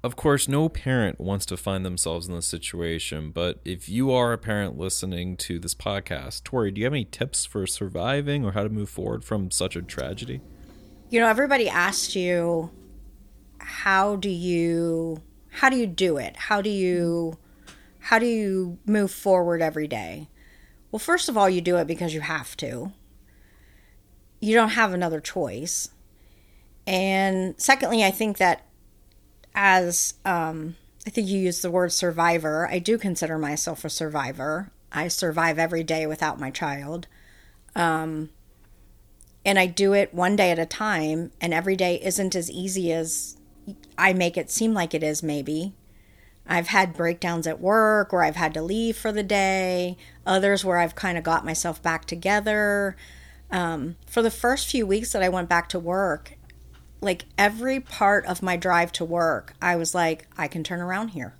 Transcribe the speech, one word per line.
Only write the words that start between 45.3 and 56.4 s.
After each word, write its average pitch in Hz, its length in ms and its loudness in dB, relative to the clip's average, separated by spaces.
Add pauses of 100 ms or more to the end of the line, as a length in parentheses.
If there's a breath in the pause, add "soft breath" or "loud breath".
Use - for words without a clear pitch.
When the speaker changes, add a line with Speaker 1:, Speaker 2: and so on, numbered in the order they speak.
Speaker 2:
I've 175 200 0
had 190 280 2
breakdowns 170 520 -2
at 160 140 -4
work 214 500 4
where 180 120 4
I've 156 120 2
had 160 200 0
to 160 60 -2
leave 220 360 -2
for 220 140 -2
the 208 120 -2
day, 185 720 0 (280 loud breath)
others 196 400 4
where 180 120 2
I've 170 180 2
kinda 170 260 -2
got 165 240 2
myself 160 360 -4
back 160 240 -2
together. 202 880 0 (560 loud breath)
Um, 165 440 -4 (120)
for - 140 0
the 226 100 2
first 247 360 0
few 240 200 0
weeks 220 260 0
that 196 100 2
I 180 60 4
went 180 180 -2
back 170 220 2
to 180 100 -2
work, 175 580 -2 (640)